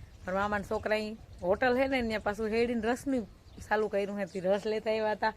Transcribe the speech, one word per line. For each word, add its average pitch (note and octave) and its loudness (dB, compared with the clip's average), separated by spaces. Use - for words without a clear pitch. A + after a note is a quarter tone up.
મારા F#3 -2
મામાના G#3 -2
છોકરાએ G#3+ 0
હોટલ G#3 4
હે C4+ 2
ને, C4 2
ત્યાં A3 -2
પાછું G#3 -2
હેડીને A#3 2
રસનું C4 -2
ચાલુ G#3+ 2
કર્યું G3+ -2
હે, G3 -2
તે F3+ -6
રસ F#3+ 2
લેતા A3 -2
આવ્યા G#3+ 0
હતા. A3 0